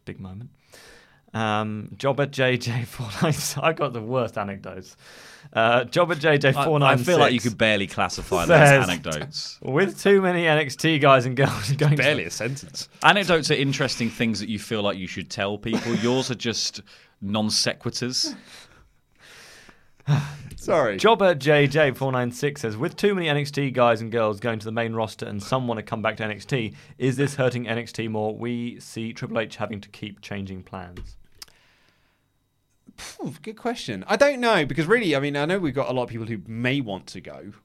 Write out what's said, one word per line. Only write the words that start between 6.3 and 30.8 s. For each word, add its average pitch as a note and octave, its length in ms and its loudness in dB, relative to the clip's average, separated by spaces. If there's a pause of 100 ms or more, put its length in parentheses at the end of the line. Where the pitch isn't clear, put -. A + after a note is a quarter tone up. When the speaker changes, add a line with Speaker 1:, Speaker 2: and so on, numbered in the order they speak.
Speaker 1:
J C#3+ 140 4
four C#3+ 280 2
nine C#3 180 6
six B2 100 0
Speaker 2:
I, F3+ 40 4
I - 20 6
feel D#3 60 6
like C3 120 8
you B2 60 2
could G#2+ 180 -2
barely G#2 300 2
classify F2+ 600 -2
them E3 140 8
as D3 100 10
Speaker 1:
says, C3 180 6
Speaker 2:
anecdotes. E2 720 -6
Speaker 1:
"With D#3+ 400 -2
too G3 180 6
many F3 280 2
N D3+ 100 4
X C#3+ 160 -2
T D#3+ 240 2
guys C3 280 6
and B2+ 100 -4
girls B2 360 0
<laughs> C#3 40 2
going D3 160 4
to D3+ 100 4
Speaker 3:
Barely C3 220 2
a E2+ 60 -8
sentence. - 580 -8 (160)
Speaker 2:
Anecdotes E3+ 480 4
are - 20 4
interesting C3+ 560 0
things A2+ 300 -2
that G#2 80 -8
you G#2+ 100 -4
feel G#2+ 240 -4
like G2 160 0
you F#2 80 -8
should F2 240 -10
tell G2+ 280 -4
people. A#2 380 -4
Yours B2 360 0
are - 20 -4
just - 460 -6 (400)
non G#2+ 300 -2
sequiturs." B2+ 920 -4
Speaker 3:
<sighs> - 40 -20 (2000)
Sorry. C3+ 400 0
Speaker 1:
Jobber F#3+ 380 4
J C#3+ 320 4
J D3 260 2
four C3+ 200 -2
nine B2 200 0
six D3 300 -4
says, G#2+ 140 -4
"With C#3+ 200 -6
too G#3 180 2
many F3 140 -2
N C#3+ 80 2
X C#3+ 140 -2
T C#3+ 200 -2
guys A#2 300 4
and A2+ 120 -8
girls G#2+ 280 0
going A2+ 180 -2
to A2 60 -10
the A2 80 -8
main A2+ 220 -2
roster A2+ 320 -6
and G#2 160 -8
some C3 240 -2
want A#2 120 -2
to G#2+ 40 -6
come G#2+ 200 -6
back G#2+ 160 0
to A2 60 -4
N G#2+ 60 -4
X G2+ 140 -10
T, A#2 300 -4 (240)
is B2+ 180 0
this C#3+ 200 -2
hurting B2 320 0
N A2+ 100 -2
X A#2 140 -10
T A2+ 160 -6
more? G#2+ 280 -4
We A#2+ 440 -6
see A2+ 320 -10
Triple A#2 260 -6
H A2 180 -6
having G#2 240 -8
to - 80 -20
keep G#2 320 -14
changing F#2+ 420 -10
plans." F2+ 540 -14 (1800)